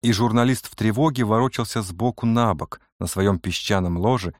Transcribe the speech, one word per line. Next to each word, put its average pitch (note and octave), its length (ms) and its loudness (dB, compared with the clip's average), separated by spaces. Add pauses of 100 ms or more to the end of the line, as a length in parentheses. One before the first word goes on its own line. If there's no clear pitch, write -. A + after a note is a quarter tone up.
И A#2+ 100 2
журналист A#2+ 600 2
в - 40 -20
тревоге B2 480 0
ворочался A2 600 0
сбоку G2+ 420 -4
на A#2 300 2
бок - 260 -10 (180)
на F#2+ 60 -6
своем G2 320 0
песчаном F2+ 600 -2
ложе, F#2+ 420 -2